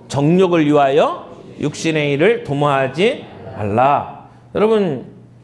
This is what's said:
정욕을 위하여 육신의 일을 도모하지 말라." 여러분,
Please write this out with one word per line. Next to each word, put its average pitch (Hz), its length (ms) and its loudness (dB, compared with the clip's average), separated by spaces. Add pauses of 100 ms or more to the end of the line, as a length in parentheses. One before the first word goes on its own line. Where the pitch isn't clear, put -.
정욕을 170 580 2
위하여 147 680 2 (280)
육신의 151 540 -2
일을 190 300 2
도모하지 143 840 -2 (320)
말라." 110 720 0 (280)
여러분, 196 500 0 (380)